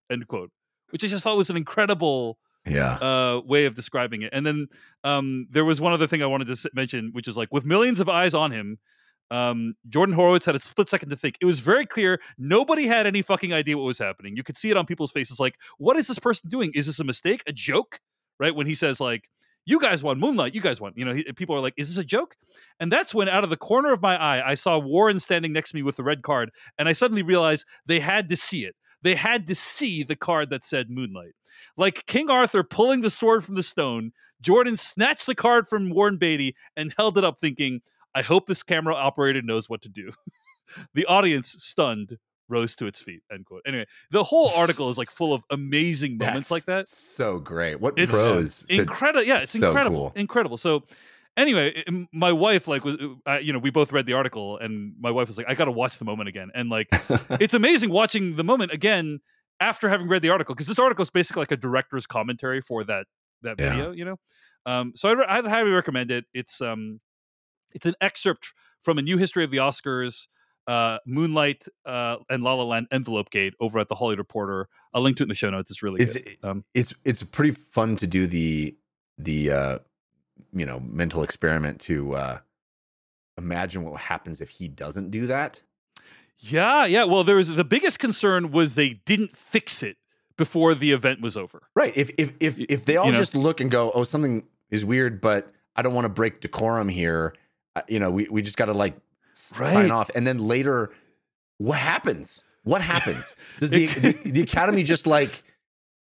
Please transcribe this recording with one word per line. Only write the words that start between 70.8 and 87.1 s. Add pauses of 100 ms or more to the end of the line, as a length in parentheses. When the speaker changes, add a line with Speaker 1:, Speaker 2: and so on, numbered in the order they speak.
Speaker 1:
Moonlight, (200)
uh, (120)
and
La
La
Land
Envelope
Gate
over
at
The
Hollywood
Reporter. (240)
I'll
link
to
it
in
the
show
notes.
It's
really
Speaker 2:
It's,
Speaker 1:
good.
Um, (100)
Speaker 2:
it's, (120)
it's
pretty
fun
to
do
the, (400)
the,
uh, (760)
you
know,
mental
experiment
to,
uh, (1000)
imagine
what
happens
if
he
doesn't
do
that. (760)
Speaker 1:
Yeah,
yeah.
Well,